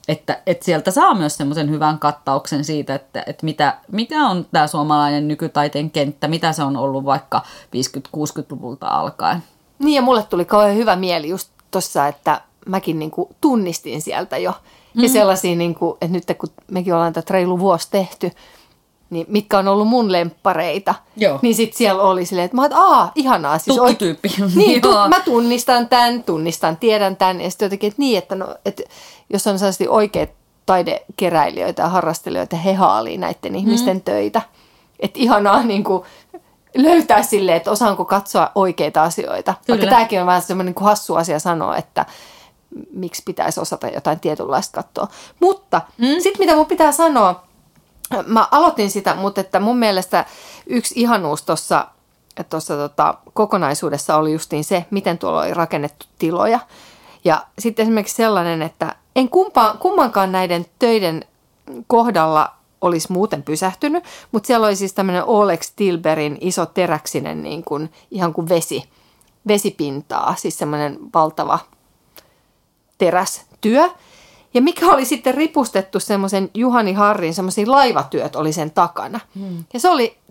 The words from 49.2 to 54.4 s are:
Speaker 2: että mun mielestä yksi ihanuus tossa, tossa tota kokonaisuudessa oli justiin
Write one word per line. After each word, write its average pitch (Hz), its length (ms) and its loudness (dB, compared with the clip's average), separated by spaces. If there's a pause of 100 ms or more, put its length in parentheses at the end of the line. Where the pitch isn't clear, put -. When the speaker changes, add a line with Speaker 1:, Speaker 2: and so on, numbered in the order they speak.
Speaker 2:
että - 180 -2
mun 226 180 0
mielestä 190 480 0 (420)
yksi 240 300 -2
ihanuus 202 460 0
tossa, 160 440 -2 (640)
tossa 156 280 -6
tota 147 400 0 (160)
kokonaisuudessa 160 840 -2
oli 156 160 0
justiin 151 300 -6